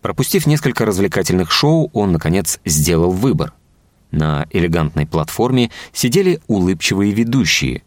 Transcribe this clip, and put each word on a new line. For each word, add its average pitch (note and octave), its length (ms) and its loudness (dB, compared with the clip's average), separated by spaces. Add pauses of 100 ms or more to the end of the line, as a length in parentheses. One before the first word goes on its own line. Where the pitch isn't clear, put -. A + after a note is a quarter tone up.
Пропустив - 460 -2
несколько D3 380 0
развлекательных F#2 640 0
шоу, D#3 420 2
он, G2+ 200 0
наконец, E2+ 520 -2
сделал E2 460 2
выбор. G2 420 0 (600)
На D2+ 380 0
элегантной E2 560 0
платформе A#2 640 0 (220)
сидели E3+ 540 0
улыбчивые F#2+ 680 0
ведущие. A2+ 760 0